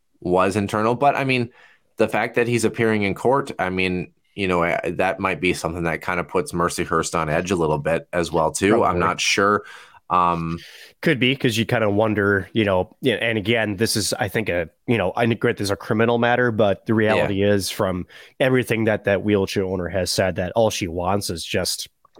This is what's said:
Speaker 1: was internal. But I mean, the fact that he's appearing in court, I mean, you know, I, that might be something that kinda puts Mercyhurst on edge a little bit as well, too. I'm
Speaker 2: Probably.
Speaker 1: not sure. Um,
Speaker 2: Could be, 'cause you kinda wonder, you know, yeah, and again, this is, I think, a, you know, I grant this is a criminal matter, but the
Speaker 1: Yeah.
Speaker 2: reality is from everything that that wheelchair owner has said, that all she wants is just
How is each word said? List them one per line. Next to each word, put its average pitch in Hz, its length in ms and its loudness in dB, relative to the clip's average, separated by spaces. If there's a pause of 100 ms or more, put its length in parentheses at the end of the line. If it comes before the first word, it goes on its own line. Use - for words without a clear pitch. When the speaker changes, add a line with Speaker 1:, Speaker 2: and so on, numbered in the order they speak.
(200)
Speaker 1:
was 92 340 2
internal. 107 400 0
But 139 220 2
I 135 80 -2
mean, 127 260 0 (460)
the 110 100 2
fact 110 300 -2
that 120 100 2
he's 117 180 0
appearing 110 380 2
in 98 120 0
court, 135 440 0
I 92 100 0
mean, 92 440 -2 (240)
you 98 100 -2
know, 87 160 2
I, 85 300 0
that 92 260 0
might 95 220 -2
be 90 120 2
something 85 320 -4
that 82 180 -2
kinda 90 200 -4
puts 87 300 -4
Mercyhurst 85 680 -2
on 80 100 -2
edge 87 220 -2
a 98 60 2
little 78 220 0
bit 78 340 -2
as 85 180 -2
well, 80 220 2
too. 98 220 2
I'm 117 60 2
Speaker 2:
Probably. 87 200 0
Speaker 1:
not 85 200 0
sure. 101 440 2 (440)
Um, 85 500 0 (440)
Speaker 2:
Could 151 160 2
be, 123 160 2
'cause 123 220 -2
you 113 80 2
kinda 113 260 0
wonder, 101 600 2
you 110 120 2
know, 92 360 0
yeah, 123 140 2
and 113 240 -2
again, 107 380 0
this 110 200 0
is, 101 180 -2
I 107 140 -4
think, 110 200 -4
a, 85 200 -2 (180)
you 117 120 2
know, 92 180 0
I 120 180 2
grant 117 240 -2
this 104 80 -4
is 95 60 -2
a 98 40 -2
criminal 117 420 0
matter, 120 340 2
but 104 340 0
the 120 60 0
Speaker 1:
Yeah. 107 40 4
Speaker 2:
reality 107 460 2
is 101 280 2
from 90 360 -2 (320)
everything 127 460 2
that 107 200 0
that 98 200 2
wheelchair 101 400 2
owner 92 240 -4
has 90 240 -4
said, 92 240 0
that 90 180 -4
all 110 160 2
she 98 160 -6
wants 87 440 -2
is 85 140 -8
just - 440 -4 (320)